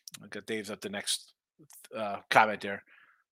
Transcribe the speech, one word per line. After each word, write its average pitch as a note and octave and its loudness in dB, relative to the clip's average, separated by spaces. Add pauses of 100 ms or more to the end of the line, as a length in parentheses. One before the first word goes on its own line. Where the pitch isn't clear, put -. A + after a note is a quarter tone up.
(240)
I've G2+ -16
got G2+ -10
Dave's A2 -2
up G2 -8
the G#2 -4
next, - -4 (640)
uh, G2+ -2 (100)
comment G#2+ 6
there, G2+ -4 (480)